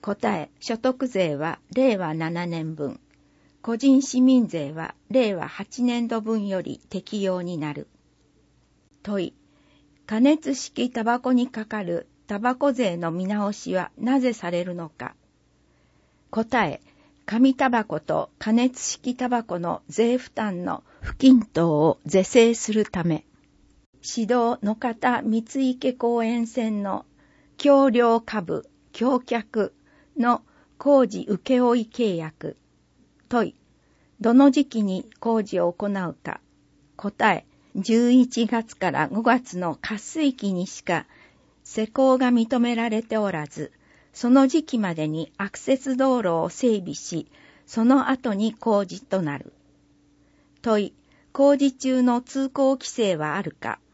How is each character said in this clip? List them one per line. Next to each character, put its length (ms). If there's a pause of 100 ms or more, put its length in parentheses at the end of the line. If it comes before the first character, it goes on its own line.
答 320
え、 160 (100)
所 180
得 300
税 280
は 240 (140)
令 240
和 160
七 320
年 300
分、 240 (640)
個 140
人 260
市 200
民 260
税 240
は 240 (140)
令 260
和 120
八 360
年 240
度 140
分 260
よ 140
り 180 (100)
適 320
用 200
に 160
な 160
る。 140 (1160)
問 220
い、 80 (720)
加 160
熱 340
式 340
タ 140
バ 160
コ 140
に 160
か 160
か 180
る 240 (200)
タ 120
バ 160
コ 160
税 240
の 160
見 140
直 260
し 240
は 220
な 220
ぜ 120
さ 200
れ 120
る 100
の 160
か。 260 (1160)
答 360
え、 160 (440)
紙 300
タ 140
バ 140
コ 160
と 300 (100)
加 140
熱 280
式 340
タ 140
バ 140
コ 160
の 280
税 300
負 140
担 320
の 200 (180)
不 160
均 260
等 300
を 320
是 180
正 320
す 160
る 140
た 180
め。 220 (760)
市 260
道 360
野 120
方 460
三 240
池 480
公 300
園 240
線 360
の 220 (520)
橋 320
梁 320
下 200
部、 260 (260)
橋 260
脚 540 (440)
の 240 (360)
工 280
事 240
請 300
負 220
契 340
約。 420 (720)
問 200
い、 60 (640)
ど 140
の 160
時 160
期 180
に 260 (100)
工 240
事 160
を 120
行 160
う 280
か。 260 (540)
答 360
え、 140 (300)
十 360
一 360
月 280
か 160
ら 160
五 140
月 360
の 220
渇 240
水 300
期 200
に 120
し 180
か 220 (580)
施 240
工 300
が 140
認 280
め 160
ら 140
れ 140
て 140
お 140
ら 140
ず、 260 (420)
そ 160
の 180
時 160
期 160
ま 160
で 120
に 300
ア 120
ク 100
セ 180
ス 180
道 260
路 200
を 80
整 300
備 160
し、 320 (380)
そ 200
の 240
後 240
に 200
工 320
事 180
と 180
な 160
る。 160 (1080)
問 260
い、 60 (380)
工 240
事 180
中 280
の 200
通 280
行 220
規 160
制 280
は 200
あ 60
る 100
か。 280 (140)